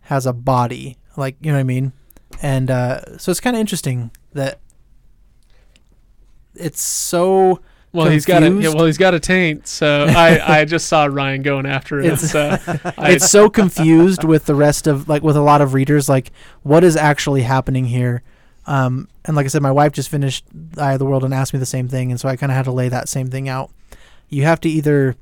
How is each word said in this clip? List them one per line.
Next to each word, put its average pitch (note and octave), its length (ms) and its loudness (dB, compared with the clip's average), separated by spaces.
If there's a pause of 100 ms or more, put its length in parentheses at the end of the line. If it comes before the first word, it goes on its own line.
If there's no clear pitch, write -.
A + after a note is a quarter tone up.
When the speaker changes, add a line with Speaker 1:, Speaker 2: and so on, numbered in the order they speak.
Speaker 1:
has C3+ 240 -4
a B2 80 -2
body?" B2+ 640 -4 (180)
Like, C3+ 240 -8
you D#3 120 -6
know C#3 60 0
what C3+ 40 0
I - 20 -2
mean? B2+ 300 -4 (480)
And, C3 300 -2
uh, B2 460 -6
so - 140 -6
it's - 80 -4
kinda B3 200 -4
interesting C3 520 -6 (220)
that C#3 260 -6 (2000)
it's - 260 -10
so F#3 760 0 (320)
Speaker 2:
Well, D#3+ 180 0
he's D3+ 160 2
got E3+ 180 4
a, - 40 6
yeah, F3 40 4
Speaker 1:
confused. E3 240 0
Speaker 2:
well, E3 100 4
he's D#3 120 0
got F#3 160 4
a E3 60 0
taint, F3 480 -2
so D3 380 0
Speaker 1:
<laughs> D#3+ 40 2
Speaker 2:
I, D#3+ 500 4
I D3+ 60 2
just D#3+ 220 -4
saw D3+ 180 2
Ryan C3+ 360 -4
going C#3 240 -2
after C#3 340 -6
it, C#3 80 -2
Speaker 1:
It's D3+ 240 -2
Speaker 2:
so D3+ 300 0
Speaker 1:
<laughs> E3 360 -8
Speaker 2:
I F#3+ 140 2
Speaker 1:
it's E3 180 4
so G#3 200 6
confused E3+ 720 4
with D#3+ 220 2
the D3 100 0
rest D3 320 2
of, D3 220 -2
like, D#3 140 0
with D3+ 140 2
a D3 40 2
lot D3 200 6
of C3+ 120 0
readers, C3+ 360 0
like, C3 220 0 (320)
what D#3 200 4
is E3 120 6
actually D3 460 0
happening C3 440 0
here? B2 360 -2 (460)
Um, C3 400 -2 (180)
and D#3 100 -2
like C#3+ 100 2
I C3+ 40 -4
said, D3+ 120 -2
my C#3 100 0
wife C#3+ 200 4
just C#3 180 -8
finished C#3 340 -4 (340)
Eye C#3 160 -2
of C3 60 -2
the C#3 60 -2
World C3+ 180 0
and C3 100 -4
asked C3 200 -4
me C#3 60 -4
the B2+ 60 -4
same B2+ 220 -6
thing, B2+ 240 -4
and A#2+ 80 -6
so C3+ 100 -6
I C3 60 -4
kinda C#3 200 -4
had C3 100 -2
to C3 60 -4
lay B2+ 180 -2
that B2 200 -6
same C3 200 -6
thing C3+ 180 -8
out. C3 220 -8 (600)
You C#3 140 -2
have E3 180 2
to E3 80 -2
either C#3+ 520 0